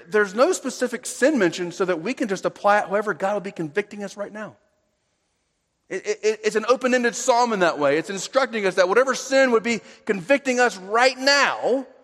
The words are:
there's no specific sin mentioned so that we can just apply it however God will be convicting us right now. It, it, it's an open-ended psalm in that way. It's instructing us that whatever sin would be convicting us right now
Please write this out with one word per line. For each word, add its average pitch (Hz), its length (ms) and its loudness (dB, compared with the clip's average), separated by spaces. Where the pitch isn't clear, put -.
there's 202 260 0
no 285 160 4
specific 254 540 -6
sin 277 340 2
mentioned 175 340 0
so 196 120 -2
that 170 160 -2
we 226 120 -4
can 254 140 -4
just 190 180 -4
apply 202 340 2
it - 80 -2
however 202 260 -2
God 190 200 -4
will 208 60 -4
be 190 140 -8
convicting 202 500 -6
us 196 140 -12
right 202 140 -10
now. 202 260 -14
It, 180 160 -10
it, 214 380 -2
it's 214 140 0
an 214 100 -2
open-ended 247 480 0
psalm 240 380 2
in 196 80 -2
that 151 180 2
way. 143 180 2
It's 165 120 -4
instructing 220 560 -2
us 185 100 -2
that 185 140 4
whatever 247 260 2
sin 269 360 2
would 220 120 2
be 233 160 -2
convicting 247 540 0
us 233 180 2
right 233 400 2
now 254 680 2